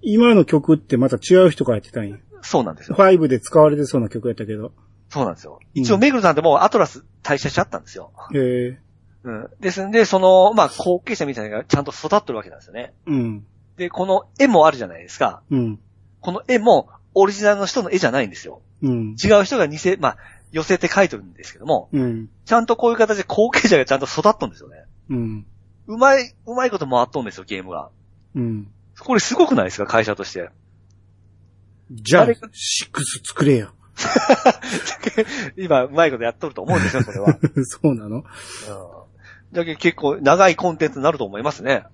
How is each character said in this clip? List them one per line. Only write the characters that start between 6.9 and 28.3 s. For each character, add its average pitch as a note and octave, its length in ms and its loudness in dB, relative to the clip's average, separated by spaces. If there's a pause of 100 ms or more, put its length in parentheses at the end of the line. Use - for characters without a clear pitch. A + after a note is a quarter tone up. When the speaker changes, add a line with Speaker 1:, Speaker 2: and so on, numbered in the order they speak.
Speaker 2:
退 C#3+ 140 -2
社 C#3 140 -6
し - 40 -14
ち - 60 -2
ゃ - 20 0
っ - 60 -4
た F2 100 -12
ん - 40 -14
で - 60 -20
す - 80 -20
よ。 - 160 -18 (220)
Speaker 1:
へ C#3+ 40 -2
え。 B2 420 -4 (440)
Speaker 2:
う B2 60 -14
ん。 A2 200 -12 (100)
で F#3+ 100 -2
す F#3+ 160 -8
ん G3+ 40 -10
で、 A3+ 140 4
そ F#3+ 140 0
の、 F#3 360 6
ま G3+ 100 4
あ、 C#3 40 -2
後 F3+ 320 -4
継 A#3 140 -8
者 D#3+ 120 -6
み C3+ 80 -8
た A2+ 80 -10
い - 20 -8
な G#2+ 60 -10
の A2 120 -8
が - 20 -12
ち - 120 0
ゃ C#3 40 -2
ん C#3+ 40 -8
と C#3 80 -12
育 - 240 -12
っ G#3 80 0
と C3 80 -10
る A2+ 40 -6
わ G#2+ 60 -8
け F#2 80 -18
な D2 60 -20
ん - 20 -20
で - 60 -20
す - 40 -20
よ F2 60 -20
ね。 A#2+ 180 -14 (140)
Speaker 1:
う D#3+ 80 -4
ん。 A2 320 -4 (300)
Speaker 2:
で、 F3 120 -8
こ F3+ 180 -6
の F#3+ 180 0 (140)
絵 C#4 100 4
も E3 180 6
あ D#3 40 6
る C#3 60 -8
じ A#2 80 -10
ゃ - 20 -12
な E2+ 120 -18
い E2+ 40 -20
で F2 60 -20
す - 100 -20
か。 A2 320 -4
Speaker 1:
う C#3+ 60 -2
ん。 A2+ 220 -4 (420)
Speaker 2:
こ F3+ 120 -8
の F#3+ 160 -8
絵 B3 100 2
も G3 300 2 (260)
オ F#3+ 120 6
リ G3+ 60 -4
ジ G3+ 120 -8
ナ G#3 100 4
ル G3+ 60 -4
の G3 60 -4
人 A#3+ 160 -4
の F3+ 80 -6
絵 F#3 80 0
じ F3+ 80 0
ゃ A#2 40 2
な C3+ 120 0
い A2 40 -4
ん F#2+ 40 -12
で - 60 -18
す - 100 -18
よ。 B1 160 -20 (200)
Speaker 1:
う C3+ 80 -2
ん。 A2+ 320 -6
Speaker 2:
違 G3 60 -2 (120)
う G3 40 0
人 B3+ 140 -4
が F3 80 2
似 D3+ 120 -8
せ-、 F#3 220 -2
ま C#3 100 0
あ、 - 60 -12 (340)
寄 D#3+ 140 -6
せ F#3 140 0
て - 100 -4
描 G3 160 2
い E3+ 40 -2
て B2+ 80 -10
る G2+ 60 -16
ん F2 120 -20
で - 100 -20
す - 80 -20
け - 60 -20
ど A2 80 -16
も、 D3+ 260 -2
Speaker 1:
う C#3 100 -2
ん。 A2+ 260 -6 (160)
Speaker 2:
ち - 80 -2
ゃ A#3 80 4
ん A3+ 60 -6
と A#3 100 0
こ A#3+ 120 0
う - 40 4
い - 20 0
う - 20 -6
形 G#3+ 220 2
で F#3+ 60 -6
後 A3+ 260 0
継 - 180 0
者 F3+ 100 4
が C3 60 2
ち - 80 -2
ゃ C3+ 40 2
ん C3 40 -4
と C3+ 60 -6
育 D#3 240 0
っ - 60 0
と D3 100 -8
ん G2+ 40 -10
で - 60 -20
す - 60 -20
よ - 60 -20
ね。 - 160 -20 (260)
Speaker 1:
う C3+ 40 -6
ん。 A2+ 320 -8 (400)
Speaker 2:
う G#3+ 100 -12
ま C4+ 220 4
い、 A#3+ 160 -6 (120)
う A#3 80 -12
ま B3+ 120 -2
い A#3+ 40 0
こ G3+ 80 -6
と D3 80 -6
回 B2 180 2
っ - 60 -4
と C#3 120 -8
ん - 20 -8
で G#2 60 -8
す - 80 -20
よ、 F#2+ 80 -18
ゲ G2 140 -10
ー F#2 40 -14
ム F#2 60 -16
が。 D2+ 200 -10 (440)